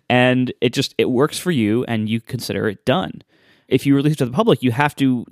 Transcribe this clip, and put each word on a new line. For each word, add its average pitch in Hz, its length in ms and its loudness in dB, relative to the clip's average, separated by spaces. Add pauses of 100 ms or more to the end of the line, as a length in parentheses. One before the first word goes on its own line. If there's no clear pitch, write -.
and 123 540 2
it 123 100 2
just, - 240 -4
it 98 140 0
works 131 280 0
for 180 120 -4
you, 117 340 0
and 110 240 -4
you 113 140 -2
consider - 440 -6
it 98 200 -6
done. 170 360 -2 (460)
If - 160 0
you 139 100 4
release 143 200 2
it - 40 -6
to 135 80 0
the 117 60 -6
public, 190 300 2
you 127 100 0
have 143 240 -2
to 127 360 0